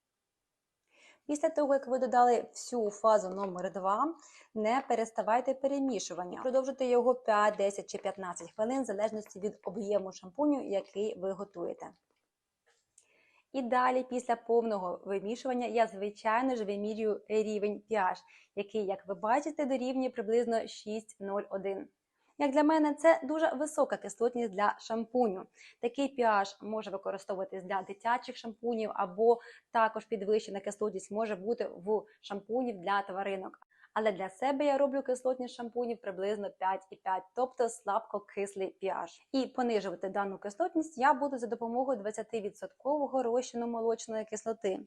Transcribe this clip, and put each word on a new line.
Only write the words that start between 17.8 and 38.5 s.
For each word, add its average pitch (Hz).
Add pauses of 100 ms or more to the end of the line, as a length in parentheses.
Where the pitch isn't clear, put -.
P 220
H, 185 (400)
який, 202
як 180
ви 196
бачите, 277
дорівнює 254
приблизно 226
шість -
нуль 196
один. 196 (500)
Як 285
для 294
мене, 302
це 320
дуже 311
висока 262
кислотність 233
для 202
шампуню. 226 (360)
Такий 269
P 240
H 202
може 214
використовуватись 190
для 190
дитячих 233
шампунів, 226
або 220 (320)
також 220
підвищена 202
кислотність 196
може 214
бути 196
в 202 (180)
шампунів 220
для 196
тваринок. 196 (400)
Але 220
для 190
себе 277
я 277
роблю 277
кислотність 254
шампунів 233
приблизно 196
п'ять 185
і 196
п'ять, 190 (120)
тобто 247
слабкокислий 202